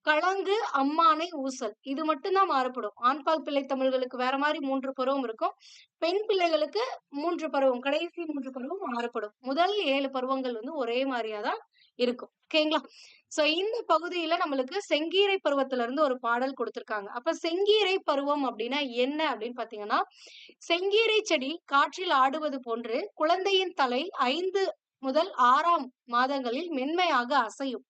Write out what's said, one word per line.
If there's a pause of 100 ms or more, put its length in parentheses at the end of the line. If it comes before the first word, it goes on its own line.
கலங்கு, (160)
அம்மானை,
ஊசல்.
இது
மட்டும்தான்
மாறுபடும்.
ஆண்பால்
பிள்ளைத்தமிழ்களுக்கு
வேற
மாதிரி
மூன்று
பருவம்
இருக்கும், (440)
பெண்
பிள்ளைகளுக்கு (240)
மூன்று
பருவம்,
கடைசி
மூன்று
பருவம்
மாறுபடும்.
முதல் (100)
ஏழு
பருவங்கள்
வந்து
ஒரே
மாதிரியா
தான் (380)
இருக்கும். (120)
ஓகேங்களா? (520)
So, (160)
இந்த (120)
பகுதியில
நம்மளுக்கு (120)
செங்கீரை
பருவத்துல
இருந்து
ஒரு
பாடல்
கொடுத்திருக்காங்க. (100)
அப்ப
செங்கீரை
பருவம்
அப்படின்னா (120)
என்ன
அப்படின்னு
பாத்தீங்கன்னா, (680)
செங்கீரை
செடி (120)
காற்றில்
ஆடுவது
போன்று (160)
குழந்தையின்
தலை (260)
ஐந்து (400)
முதல் (160)
ஆறாம் (180)
மாதங்களில்
மென்மையாக
அசையும்.